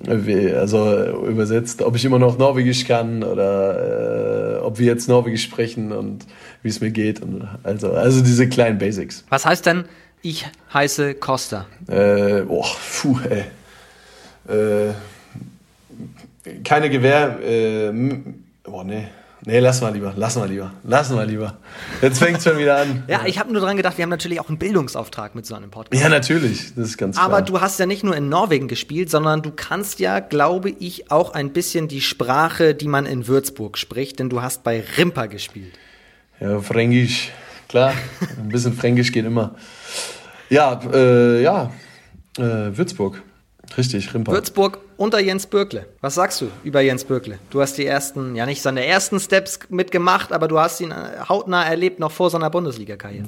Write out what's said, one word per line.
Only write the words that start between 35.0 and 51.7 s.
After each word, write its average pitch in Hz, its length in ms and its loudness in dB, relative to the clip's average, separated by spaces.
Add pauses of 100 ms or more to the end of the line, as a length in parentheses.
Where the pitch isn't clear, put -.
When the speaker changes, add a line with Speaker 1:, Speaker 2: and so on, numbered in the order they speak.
Speaker 2:
gespielt. 101 480 -14 (640)
Speaker 1:
Ja, 104 200 -2
Fränkisch, 120 680 0 (380)
klar, 131 260 4 (440)
ein 107 120 -8
bisschen 120 240 0
Fränkisch 120 380 2
geht 110 140 0
immer. 113 300 -2 (960)
Ja, 135 280 4 (140)
äh, 120 480 6
ja, 151 300 2 (680)
äh, 110 400 -2
Würzburg, 104 460 -4 (520)
richtig, 123 380 -2
Rimpa. 113 200 -2
Speaker 2:
Würzburg 196 460 0 (180)
unter 214 220 2
Jens 190 280 0
Bürkle. 196 400 -2 (140)
Was 139 120 -4
sagst 185 280 0
du 117 80 -4 (140)
über 143 180 2
Jens 131 240 2
Bürkle? 113 340 -4 (100)
Du 139 120 -2
hast 135 160 0
die 139 100 -2
ersten, 135 480 -4
ja 117 100 -2
nicht 139 160 -6
seine 131 240 -2
ersten 190 340 2
Steps 190 400 0 (100)
mitgemacht, 185 640 0
aber 160 160 0
du 160 120 2
hast 165 200 0
ihn, 165 120 -8
äh, - 40 -12 (320)
hautnah 180 360 0
erlebt, 175 360 0